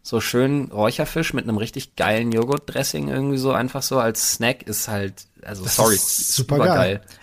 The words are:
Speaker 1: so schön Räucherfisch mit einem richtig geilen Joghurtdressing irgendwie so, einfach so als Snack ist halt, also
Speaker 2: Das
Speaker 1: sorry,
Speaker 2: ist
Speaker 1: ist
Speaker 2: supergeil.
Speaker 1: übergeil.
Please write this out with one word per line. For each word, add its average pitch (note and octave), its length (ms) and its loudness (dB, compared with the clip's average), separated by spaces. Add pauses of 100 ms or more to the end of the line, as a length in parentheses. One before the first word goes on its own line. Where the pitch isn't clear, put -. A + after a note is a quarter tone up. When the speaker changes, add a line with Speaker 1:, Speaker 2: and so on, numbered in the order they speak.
Speaker 1:
so A2+ 200 -2
schön C3+ 500 0
Räucherfisch B2 600 0
mit B2+ 100 -2
einem A2 140 -2
richtig - 400 -6
geilen A2 340 2
Joghurtdressing C#3 800 -2
irgendwie C3+ 280 -2
so, C3 140 0
einfach B2+ 320 -2
so C3 160 0
als A2+ 340 0
Snack A#2+ 300 -2
ist - 240 -6
halt, G2+ 380 -6 (180)
also F#2+ 220 -10
Speaker 2:
Das A2+ 100 0
Speaker 1:
sorry, A2 200 6
Speaker 2:
ist - 240 0
Speaker 1:
ist - 160 -2
Speaker 2:
supergeil. D3 320 2
Speaker 1:
übergeil. G2+ 340 2 (220)